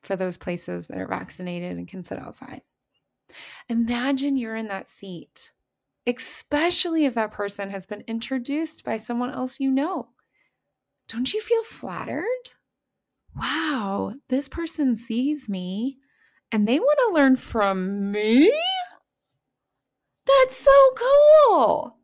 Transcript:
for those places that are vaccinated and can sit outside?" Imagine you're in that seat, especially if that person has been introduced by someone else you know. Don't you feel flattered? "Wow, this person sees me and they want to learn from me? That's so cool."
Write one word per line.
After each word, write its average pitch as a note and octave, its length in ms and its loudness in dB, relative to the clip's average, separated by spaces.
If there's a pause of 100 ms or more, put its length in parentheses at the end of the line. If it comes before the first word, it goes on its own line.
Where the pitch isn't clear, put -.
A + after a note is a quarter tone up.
for - 120 -6
those F#3 220 -6
places F3 500 -10
that F#3+ 120 -12
are F#3 100 -8
vaccinated F3+ 680 -10
and F3 120 -12
can F#3 160 -14
sit F#3+ 140 -10
outside?" - 440 -18 (1040)
Imagine B3 680 0
you're A3+ 200 -4
in A3 120 -6
that G3 200 -8
seat, - 640 -12 (540)
especially D#4+ 1000 -2
if B3+ 100 0
that A3 160 -2
person G3+ 400 -8
has G3 160 -10
been G#3 200 -12
introduced C4 760 -6
by A3+ 120 -4
someone A#3+ 360 -6
else B3+ 280 -8
you C4+ 100 0
know. C#4 380 -2 (1000)
Don't A#3+ 240 -4
you G#4+ 80 -2
feel A4+ 220 0
flattered? - 640 -8 (1120)
"Wow, A#3+ 760 -4 (140)
this C4 200 -2
person D#4 480 -2
sees C4 520 -4
me G3 500 -6 (520)
and G#3 160 2
they B3+ 140 2
want C#5+ 260 2
to G4+ 80 0
learn C4+ 220 6
from G3 760 -2
me? A3+ 420 4 (1700)
That's C5 300 4
so C5+ 400 8
cool." C5+ 1080 6